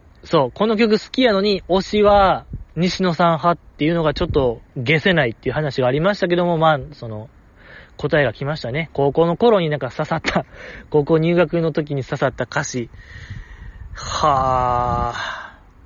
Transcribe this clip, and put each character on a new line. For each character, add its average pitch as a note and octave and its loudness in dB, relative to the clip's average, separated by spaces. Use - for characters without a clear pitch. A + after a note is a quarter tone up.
そ D3 2
う、 A#2+ -6
こ G#3 0
の A3 0
曲 G#3+ 4
好 - -16
き C4 0
や A#3+ 4
の F#3+ 2
に、 G3 0
推 F#3 2
し G#3 0
は G3 4
西 F3+ 0
野 F3+ 2
さ F3 0
ん - 6
派 E3+ 2
っ E3 -2
て - -8
い D#3 2
う E3+ 0
の E3+ 0
が D3 0
ち - -4
ょ F3 -2
っ D3 -4
と B2+ 0
解 D3+ 2
せ G3 2
な D3+ 2
い A#2 -2
っ A2 -8
て - -10
い - 0
う A#2+ -2
話 D3 -4
が B2 2
あ - 2
り C#3+ 2
ま G3 2
し - -8
た F#3 0
け F3 0
ど F3 2
も、 F3 0
ま D#3+ 4
あ、 C3+ -2
そ A#2+ -14
の、 G#2+ -12
答 D3 2
え - 2
が A2+ 0
来 - -8
ま D3 -4
し D3+ -10
た A#2 -8
ね。 D3+ -4
高 C#3 0
校 E3 2
の E3+ 0
頃 A3+ 4
に E3+ -2
な D3 -2
ん C#3 -4
か B2+ -6
刺 D3+ -6
さ D#3+ -4
っ D3+ -4
た、 - -2
<laughs> - -18
高 D3 2
校 D#3+ 4
入 E3 2
学 E3+ 2
の E3 0
時 D3 -4
に C3 -4
刺 - -8
さ C#3 0
っ A#2+ -4
た B2 -6
歌 D3 -4
詞。 B2 -6
は B2 0
あ。 - -12